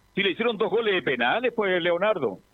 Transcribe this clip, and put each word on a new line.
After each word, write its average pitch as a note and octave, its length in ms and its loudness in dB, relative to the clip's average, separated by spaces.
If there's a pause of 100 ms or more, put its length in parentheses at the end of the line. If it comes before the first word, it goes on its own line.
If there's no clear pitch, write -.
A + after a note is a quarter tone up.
(140)
Si G3 100 0
le F#3+ 80 0
hicieron A3+ 260 -2
dos G#3+ 100 0
goles G#3 260 0
de F3 80 0
penales, C#3+ 520 0
pues, F#3 260 0
Leonardo. E3+ 600 0 (140)